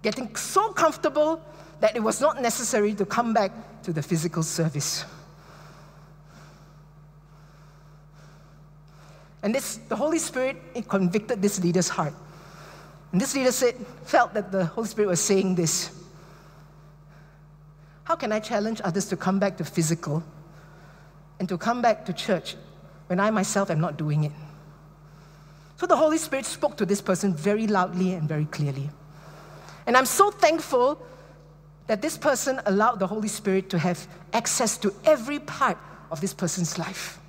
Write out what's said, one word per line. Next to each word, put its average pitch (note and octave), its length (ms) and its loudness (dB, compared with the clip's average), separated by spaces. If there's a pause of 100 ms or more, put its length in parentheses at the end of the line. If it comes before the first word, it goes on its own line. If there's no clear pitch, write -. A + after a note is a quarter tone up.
Getting A3 360 -4
so G#4 340 0
comfortable D#4 680 2 (400)
that A3 160 2
it - 20 -2
was A3 220 0
not C#4+ 200 2
necessary A3 520 2
to G3+ 120 0
come A#3 280 0
back G#3 180 2 (320)
to F#3 80 -6
the D#3 100 -2
physical E3 400 -2
service. D#3 640 -2 (4000)
And G#3 100 0
this, - 220 -2 (140)
the A3 80 0
Holy D#4+ 220 0
Spirit, C4 360 -2 (180)
it A#3+ 140 -8
convicted G3 540 0
this G3 200 0
leader's F3 280 2
heart. D#3 240 -2 (1000)
And F3+ 80 2
this C#4 160 -2
leader B3+ 160 4
said, A#3+ 240 2 (300)
felt - 280 4
that F#3+ 200 -4
the F#3+ 100 2
Holy G#3+ 240 -4
Spirit G#3 200 0
was F3 120 2
saying F#3+ 360 2
this, - 360 0 (2250)
"How E4 100 0
can B3 160 -2
I G#3+ 80 2
challenge G#3+ 420 -2
others F#3+ 260 2
to F#3 100 -2
come F#3+ 220 2
back F#3+ 180 0
to D#3+ 80 -4
physical D#3+ 580 0 (1120)
and F#3 120 -6
to F3+ 80 -2
come A#3 240 0
back A3+ 240 2
to F#3 80 -4
church - 420 -2 (520)
when F3+ 120 0
I G#3 100 4
myself G3 400 0
am D#3 100 2
not D#3 180 0
doing D3+ 260 0
it?" D3 80 -2 (1500)
So F4+ 80 -2
the F4 120 6
Holy D#4 200 4
Spirit C4+ 280 -4
spoke - 320 -4
to G#3 80 0
this G3 160 0
person F#3+ 320 0
very G#3 340 0
loudly F#3 460 2
and D#3 140 -2
very D3+ 180 0
clearly. C#3 440 -4 (960)
And A#3+ 100 2
I'm C4 120 6
so G4+ 240 6
thankful D4+ 720 2 (800)
that G#3+ 160 0
this D#4+ 160 -4
person C4+ 480 0
allowed G#3+ 320 4
the F#3+ 80 0
Holy G#3+ 220 -4
Spirit F#3+ 420 -2
to F3+ 80 0
have F3 300 -2 (260)
access - 460 0
to G3+ 120 0 (120)
every C#4+ 340 4
part B3 400 -2 (320)
of D#3 100 -6
this F#3+ 140 -4
person's F3 460 -4
life. - 500 -8